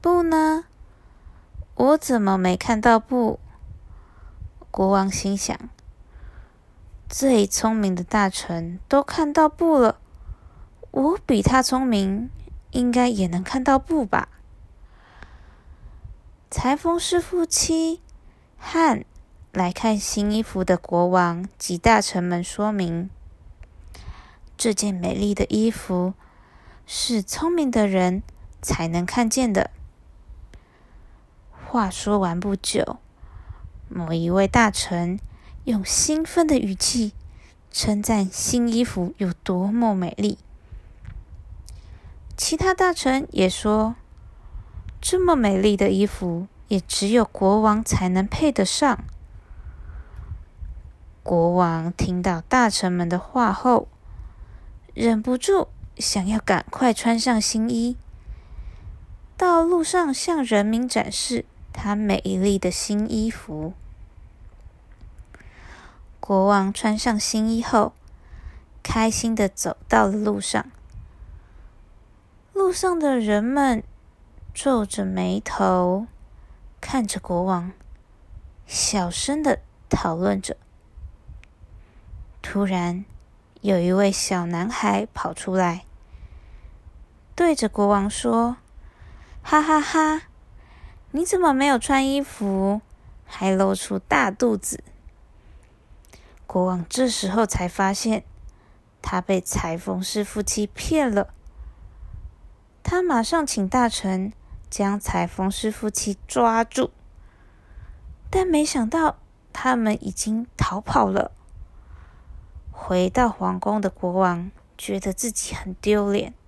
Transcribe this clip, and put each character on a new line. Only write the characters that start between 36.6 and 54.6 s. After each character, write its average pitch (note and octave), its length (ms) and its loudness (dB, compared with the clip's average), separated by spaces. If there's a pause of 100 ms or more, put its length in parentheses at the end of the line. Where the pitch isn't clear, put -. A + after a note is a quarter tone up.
气 G#3 400 -2 (600)
称 G#3 280 0
赞 G#3 240 2
新 A#3 440 0
衣 A#3 160 2
服 F#3+ 340 -4
有 F3+ 140 -2
多 F#3 400 -2
么 A3+ 200 2
美 F3+ 240 -2
丽。 G#3 220 0 (2000)
其 - 200 -2
他 F#4+ 160 2
大 F4+ 200 4
臣 C4+ 400 0
也 F#3 180 2
说， G#3+ 460 0 (1040)
这 - 180 0
么 F4 160 6
美 G3+ 240 4
丽 G3+ 180 4
的 G3 140 4
衣 G3 160 4
服， F3+ 400 -4 (220)
也 G3+ 100 0
只 - 300 -4
有 A3+ 160 4
国 G3 360 2
王 G#3+ 220 4
才 - 260 0
能 F#3 160 2
配 C#4+ 280 0
得 G3+ 120 2
上。 - 400 0 (2250)
国 F3 300 2
王 E3+ 380 2
听 F3+ 300 -2
到 F3 200 0
大 B3 280 4
臣 F#3 220 -2
们 F3 160 0
的 F3+ 100 0
话 A3+ 340 0
后， B3 360 2 (1040)